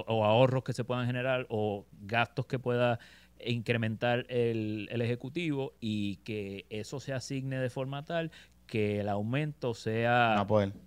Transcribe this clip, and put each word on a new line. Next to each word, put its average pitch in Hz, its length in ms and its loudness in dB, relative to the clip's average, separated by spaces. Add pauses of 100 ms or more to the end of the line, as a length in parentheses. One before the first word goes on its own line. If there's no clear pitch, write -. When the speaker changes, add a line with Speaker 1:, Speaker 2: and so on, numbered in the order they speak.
Speaker 1:
o 110 160 2
ahorros 127 400 6
que - 100 -6
se 123 120 -4
puedan 123 200 -2
generar, 127 440 -2
o 107 360 -2 (160)
gastos 117 440 0
que 131 140 -4
pueda 120 380 2 (480)
incrementar 120 840 0
el, 110 640 0
el 120 100 -2
Ejecutivo, 135 800 -4
y 104 360 -2
que 98 520 -8
eso 110 320 -8
se 139 100 -10
asigne 131 480 -6
de 127 100 0
forma 139 360 -6
tal 165 260 -4 (360)
que 104 340 0
el 101 80 -2
aumento 123 640 -2
sea 117 640 4
Speaker 2:
No 101 100 2
pueden. 101 260 4 (140)